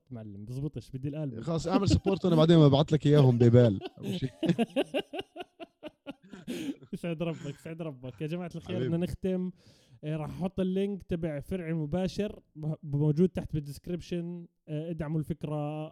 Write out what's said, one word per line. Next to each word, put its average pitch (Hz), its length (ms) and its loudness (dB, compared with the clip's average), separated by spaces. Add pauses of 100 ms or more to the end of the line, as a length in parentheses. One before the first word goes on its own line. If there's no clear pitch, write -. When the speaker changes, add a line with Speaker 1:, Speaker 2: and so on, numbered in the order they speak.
(100)
Speaker 1:
معلم، 107 340 -14
بزبطش، 123 460 -8
بدي 131 180 -8
القلب. 143 320 -8
Speaker 2:
خلاص، 165 260 -4
اعمل 190 220 2
سبورت - 360 2
وأنا 170 120 4
بعدين 160 320 8
ببعت 139 240 4
لك 151 140 2
إياهم 139 320 6
ببال. 117 420 8 (180)
أو - 140 -14
شي. 135 160 -4 (140)
Speaker 1:
<laughs> - 920 -2 (1600)
يسعد 170 300 -6
ربك، 147 320 -6
يسعد 165 280 -14
ربك. 131 380 -12
يا 156 60 -6
جماعة 175 280 -8
الخير، 170 220 -8
Speaker 2:
حبيبي. 131 160 -2
Speaker 1:
بدنا 170 140 0
نختم. 185 440 -4 (540)
آه، 151 120 -6
راح 147 140 -8
أحط 170 300 -6
اللينك 190 420 -2
تبع 165 380 -6
فرع 175 280 -8
المباشر، 175 720 -4 (160)
ب-، 151 260 -6
موجود 151 460 4
تحت - 240 -6
بالديسكريبشن. 170 960 -8 (220)
آه، 156 220 -6
ادعموا 160 280 -4
الفكرة، 151 720 -6